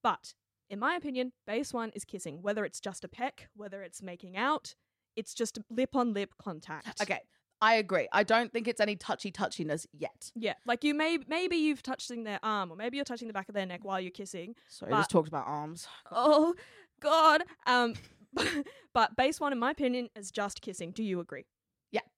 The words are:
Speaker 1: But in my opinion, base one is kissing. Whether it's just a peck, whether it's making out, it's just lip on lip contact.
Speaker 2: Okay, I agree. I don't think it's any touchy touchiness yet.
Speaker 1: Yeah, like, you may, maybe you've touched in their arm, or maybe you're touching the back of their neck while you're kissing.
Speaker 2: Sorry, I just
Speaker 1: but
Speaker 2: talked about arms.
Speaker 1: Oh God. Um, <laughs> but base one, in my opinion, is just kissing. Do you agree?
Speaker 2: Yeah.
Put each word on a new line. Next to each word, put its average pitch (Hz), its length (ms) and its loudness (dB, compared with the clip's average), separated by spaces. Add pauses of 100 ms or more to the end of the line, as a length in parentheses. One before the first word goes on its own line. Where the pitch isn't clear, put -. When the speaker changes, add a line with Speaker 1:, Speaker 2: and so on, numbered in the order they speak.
Speaker 1:
But - 300 0 (360)
in 202 100 -6
my 294 160 2
opinion, 254 360 -2 (160)
base 233 260 -2
one 226 220 -4
is 196 80 -8
kissing. 175 380 -10
Whether 208 240 0
it's - 160 -8
just 190 240 -8
a - 20 -14
peck, - 480 -6
whether 202 280 -12
it's 175 180 -16
making 180 340 -14
out, 269 400 0 (400)
it's - 180 -8
just - 260 -4 (100)
lip 254 260 0
on 240 180 2
lip 196 240 -4
contact. 160 640 -10
Speaker 2:
Okay, 196 200 -2 (400)
I 226 140 8
agree. 185 360 2
I 208 120 4
don't 226 280 4
think 226 160 -2
it's 233 140 0
any 208 160 2
touchy 180 340 -6
touchiness 160 600 -4
yet. - 420 -10
Speaker 1:
Yeah, 220 180 -4 (140)
like, 240 160 0
you 294 100 4
may, 311 340 2
maybe 349 280 -2
you've 302 280 2
touched - 280 -8
in 233 140 -8
their 208 180 -6
arm, 208 280 0
or 160 40 -12
maybe 240 220 -6
you're 285 80 -2
touching 240 240 -8
the 208 40 -12
back 190 140 -6
of 202 80 -2
their 196 100 0
neck 180 180 -8
while 190 180 -2
you're 180 100 -6
kissing. 190 440 -10 (120)
Speaker 2:
Sorry, - 240 -8
I 220 60 4
just 202 120 2
Speaker 1:
but - 80 0
Speaker 2:
talked 156 120 6
about 147 180 -4
arms. 151 400 -6 (240)
Speaker 1:
Oh 302 420 6 (460)
God. 311 440 6 (220)
Um, 240 280 4 (500)
<laughs> - 500 -4
but 226 220 4
base 277 240 4
one, 285 140 2
in 240 60 -2
my 254 120 2
opinion, 247 460 0
is 196 140 -12
just 202 300 -4
kissing. 185 300 -8
Do 220 120 -6
you 185 180 0
agree? - 240 -12 (480)
Speaker 2:
Yeah. - 80 0 (160)